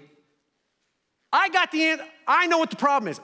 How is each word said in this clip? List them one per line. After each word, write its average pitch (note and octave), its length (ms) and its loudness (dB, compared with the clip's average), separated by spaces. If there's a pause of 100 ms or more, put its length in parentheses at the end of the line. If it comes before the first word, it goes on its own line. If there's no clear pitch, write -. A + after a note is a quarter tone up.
(1300)
I F#4+ 180 2
got F4+ 220 0
the D#4 180 0
an-, D#4+ 120 -2 (240)
I E4+ 220 2
know E4 120 2
what D#4+ 100 -2
the - 80 -12
problem C4 340 0
is. C#3 120 -12